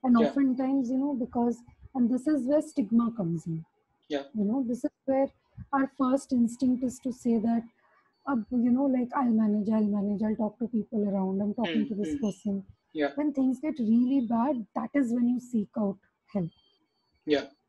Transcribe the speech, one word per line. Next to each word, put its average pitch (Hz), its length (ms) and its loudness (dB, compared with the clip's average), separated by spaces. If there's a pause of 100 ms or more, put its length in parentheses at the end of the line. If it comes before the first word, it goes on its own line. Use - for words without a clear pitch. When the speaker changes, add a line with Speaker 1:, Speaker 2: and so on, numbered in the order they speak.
Speaker 1:
And 247 160 4
Speaker 2:
Yeah. 226 100 4
Speaker 1:
oftentimes, 262 640 0
you 262 80 0
know, 285 160 -2
because, 240 480 -2 (320)
and 247 160 2
this 254 160 -2
is 285 200 0
where 294 160 2
stigma 233 500 0
comes 170 340 -4
in. 160 180 -6 (440)
Speaker 2:
Yeah. 143 160 -4 (100)
Speaker 1:
You 214 100 0
know, 247 220 0
this 240 180 -6
is 294 60 -2 (140)
where 269 240 2 (440)
our 269 140 2 (120)
first 269 340 0
instinct 247 500 0
is 240 180 -4
to 254 120 -6
say 233 260 0
that, 233 240 0 (640)
uh, 277 100 -2 (140)
you 247 200 2
know, 262 160 2
like, 254 280 0
"I'll 254 160 0
manage, 214 400 2
I'll 220 140 2
manage, 202 380 -2
I'll 214 140 0
talk 214 220 -4
to 233 100 -4
people 208 400 -2
around, 190 320 0
I'm 208 140 -2
talking 214 280 0
Speaker 2:
Hmm, - 60 -2
Speaker 1:
to 214 60 -4
this 208 200 -4
Speaker 2:
hmm. 277 120 -4
Speaker 1:
person." 196 380 -4 (280)
Speaker 2:
Yeah. 143 220 0
Speaker 1:
When 294 180 -2
things 262 280 0
get 311 180 -6
really 247 480 2
bad, 233 480 0
that - 200 -4
is 254 180 2
when 240 160 2
you 247 100 2
seek 220 380 -2
out 196 220 0 (340)
help. 175 180 -2 (720)
Speaker 2:
Yeah. 143 220 2 (220)